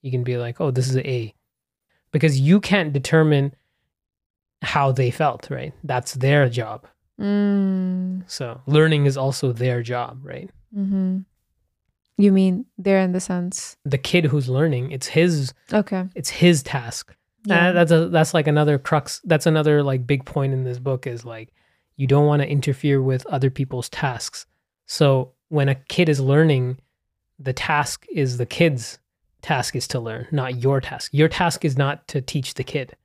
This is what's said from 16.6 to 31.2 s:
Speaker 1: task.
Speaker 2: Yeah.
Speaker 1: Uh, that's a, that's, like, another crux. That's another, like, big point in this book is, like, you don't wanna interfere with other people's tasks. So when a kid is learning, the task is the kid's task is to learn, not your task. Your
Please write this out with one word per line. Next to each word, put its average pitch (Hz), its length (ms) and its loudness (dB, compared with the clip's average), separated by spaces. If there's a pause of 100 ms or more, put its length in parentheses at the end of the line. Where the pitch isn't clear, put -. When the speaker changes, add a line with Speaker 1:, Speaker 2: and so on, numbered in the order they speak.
Speaker 1:
task. - 520 -8 (300)
Speaker 2:
Yeah. 175 240 4
Speaker 1:
Uh, 185 40 2
that's 175 200 4
a, 165 160 4
that's, 160 240 2
like, 156 140 2
another 151 320 4
crux. - 460 -2
That's 160 220 2
another, 151 360 4
like, 131 240 -2
big 135 180 0
point 135 300 -2
in 131 100 -2
this 123 140 -6
book 131 280 -6
is, 120 180 -10
like, 113 280 -16 (440)
you 135 100 -2
don't 143 200 4
wanna 147 180 2
interfere 139 580 0
with 131 240 -2
other 135 240 0
people's 131 400 -6
tasks. - 560 -8 (400)
So 135 460 0 (160)
when 143 200 0
a 135 60 2
kid 160 340 0
is 143 120 2
learning, 135 580 2 (600)
the 131 140 -6
task - 600 -2
is 131 260 -2
the 120 80 -2
kid's 147 520 -2 (440)
task - 340 -4
is - 120 -6
to 127 120 -4
learn, 117 320 -10
not 127 300 -4
your 135 180 2
task. - 320 -12
Your 151 160 4